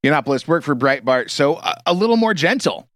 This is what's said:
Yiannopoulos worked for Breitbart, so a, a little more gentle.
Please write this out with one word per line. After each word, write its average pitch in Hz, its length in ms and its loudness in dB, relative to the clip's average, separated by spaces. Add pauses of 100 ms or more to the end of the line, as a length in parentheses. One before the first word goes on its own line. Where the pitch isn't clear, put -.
Yiannopoulos 139 460 0
worked 165 160 0
for 147 100 0
Breitbart, 127 540 0
so 147 280 0
a, - 300 -6
a 175 60 0
little 220 240 2
more 226 160 2
gentle. 165 640 -2